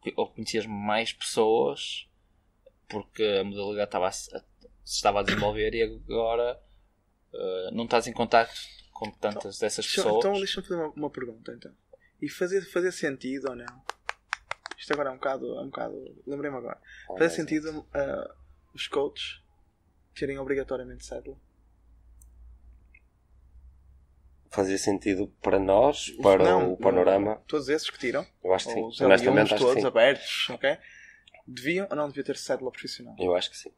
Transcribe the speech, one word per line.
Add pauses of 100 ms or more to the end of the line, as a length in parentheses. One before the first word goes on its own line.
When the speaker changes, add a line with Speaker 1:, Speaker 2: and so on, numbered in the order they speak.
(140)
Speaker 1:
ou
conhecias
mais
pessoas, (800)
porque (180)
a
modalidade
estava
a
se,
se (440)
estava
a
desenvolver
e
agora, (720)
eh,
não
estás
em
contacto (320)
com
tantas
Speaker 2:
Então,
Speaker 1:
dessas
Speaker 2:
deixa,
Speaker 1:
pessoas.
Speaker 2:
então
deixa-me
fazer
uma,
uma
pergunta,
então. (480)
E
fazia,
fazia
sentido
ou
não? (960)
Isto
agora
é
um
bocado,
é
um
bocado,
lembrei-me
agora. (300)
Speaker 3:
Oh,
Speaker 2:
Fazia
Speaker 3:
mas
Speaker 2:
sentido,
eh, (460)
os
coaches (760)
terem
obrigatoriamente
cédula? (3000)
Speaker 3:
Fazia
sentido (140)
para
nós,
Speaker 2:
Os
Speaker 3:
para
Speaker 2:
não,
Speaker 3:
o
panorama?
Speaker 2:
todos
esses
que
tiram, (160)
Speaker 3:
Eu
acho
que
sim.
Speaker 2:
os
Speaker 3:
Honestamente,
Speaker 2:
L
um
Speaker 3:
acho
que
Speaker 2:
todos
Speaker 3:
sim.
Speaker 2:
abertos,
ok? (680)
Deviam
ou
não
devia
ter
cédula
profissional?
Speaker 3:
Eu
acho
que
sim.